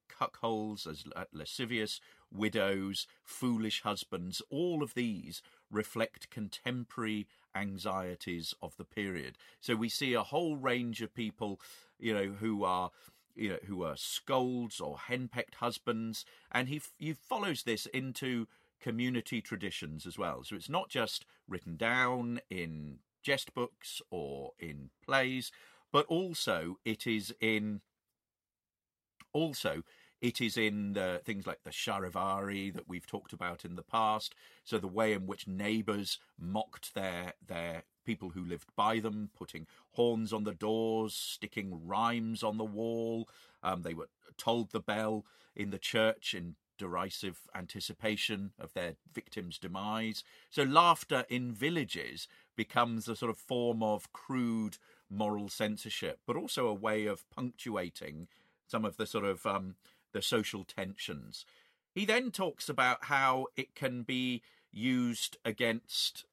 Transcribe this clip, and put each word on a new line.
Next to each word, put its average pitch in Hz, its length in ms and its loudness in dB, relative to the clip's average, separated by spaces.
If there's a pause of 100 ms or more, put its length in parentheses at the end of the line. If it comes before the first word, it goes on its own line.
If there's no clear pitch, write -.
cuckolds, 107 760 -2
as, 78 200 -8 (100)
at - 180 -8
lascivious 110 640 -2 (300)
widows, 98 800 2 (160)
foolish 113 580 0
husbands. 95 680 -4
All 160 340 0
of 135 100 -4
these 110 480 -2 (300)
reflect 110 580 -2
contemporary 110 1000 -2 (280)
anxieties 95 1080 -2
of 82 160 -8
the 90 60 -12
period. 92 540 -4 (240)
So 120 140 2
we 110 140 0
see 131 240 0
a 107 100 4
whole 156 340 0
range 123 440 0
of 110 120 -6
people, 107 480 -4 (360)
you 110 160 0
know, 98 200 2
who 101 320 2
are, 92 260 2 (420)
you 110 160 -2
know, 90 160 -2
who 92 180 -4
are 76 120 -2
scolds 127 880 0
or 73 180 -4
henpecked 123 560 -4
husbands, 113 720 -2 (260)
and 127 160 2
he 147 100 -4
f-, - 200 -10
he 156 160 -4
follows 196 500 -2
this 113 240 0
into 127 600 -2 (340)
community 120 600 0
traditions 87 640 -6
as 87 120 -8
well. 76 260 -2
So 104 140 -8
it's 85 120 -10
not 180 200 0
just - 360 -2 (220)
written 87 300 -6
down 120 720 2
in 78 500 -6 (240)
jest 139 300 0
books - 480 -4 (100)
or 69 480 -4
in 71 300 -10 (160)
plays, 131 460 2 (400)
but 147 160 6
also 110 760 0
it 110 240 -2
is 110 320 0
in, 107 420 2 (1500)
also 135 500 2 (360)
it 123 220 0
is 113 160 2
in 104 360 2
the 92 300 0
things 101 220 -4
like - 180 -6
the 90 60 -10
charivari 98 1040 0
that - 140 -8
we've 90 180 -8
talked - 280 -8
about 90 300 -6
in 87 120 -8
the 92 80 -10
past. 110 500 2 (300)
So 110 160 0
the 95 80 -2
way 107 260 4
in 95 140 0
which 101 200 -6
neighbours 101 720 0 (220)
mocked - 560 -4
their, 90 380 -2 (120)
their 85 380 -4 (200)
people 98 260 -4
who 90 140 -6
lived 85 320 -6
by 113 240 4
them, 107 380 -2
putting - 300 -12 (240)
horns 113 420 4
on 107 100 0
the 101 120 -2
doors, 110 580 2
sticking 95 720 -6
rhymes 113 560 2
on 110 160 0
the 113 60 0
wall. 113 640 -2 (320)
Um, 90 220 0
they 82 100 -2
were 80 160 -8 (280)
tolled 113 340 2
the 110 80 0
bell 110 460 0 (300)
in 101 140 -2
the 95 80 -4
church - 560 4
in 87 220 -6 (240)
derisive 92 640 -4 (120)
anticipation 101 1040 -2
of - 160 -10
their 87 220 -2 (180)
victim's 92 460 -8
demise. 104 640 -2 (260)
So 143 140 4
laughter 151 640 8
in 123 220 0
villages 104 760 0 (280)
becomes 117 520 2
a 113 80 -2
sort 117 140 0
of 110 80 -2
form 120 460 2
of 107 300 0
crude 113 640 0 (340)
moral 104 380 0
censorship, 107 760 -2
but 131 100 0
also 143 320 0
a 107 60 4
way 107 320 2
of 101 240 -2
punctuating 90 960 -6 (380)
some 110 180 0
of 98 140 -2
the 110 80 0
sort 101 200 0
of, 95 200 0
um, 98 300 0 (380)
the 98 80 0
social 107 420 0
tensions. 90 800 -8 (480)
He 202 120 -2
then 233 260 2
talks - 380 -2
about 127 360 4
how 131 420 6 (100)
it - 180 -6
can 123 280 -2
be 127 380 0 (300)
used 120 720 0
against - 880 0